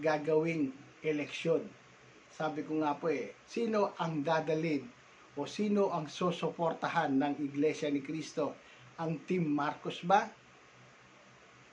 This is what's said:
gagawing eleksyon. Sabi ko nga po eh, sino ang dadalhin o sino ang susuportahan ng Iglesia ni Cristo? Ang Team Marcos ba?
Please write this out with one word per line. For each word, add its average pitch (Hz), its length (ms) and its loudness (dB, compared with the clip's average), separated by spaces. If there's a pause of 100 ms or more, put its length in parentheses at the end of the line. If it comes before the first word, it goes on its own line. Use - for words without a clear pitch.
gagawing 156 720 2 (320)
eleksyon. 156 560 0 (720)
Sabi 151 320 -4
ko 156 160 -2
nga 147 160 0
po 165 160 0
eh, 117 320 -6
sino 220 560 0
ang 156 240 -2
dadalhin 156 640 0 (480)
o 143 80 -4
sino 202 480 0
ang 156 160 -4
susuportahan 160 1040 0
ng 143 220 4 (100)
Iglesia 143 480 0
ni 139 80 2
Cristo? 151 560 -4 (400)
Ang 165 320 -4
Team 185 160 2
Marcos 147 640 -2
ba? 202 180 6 (1500)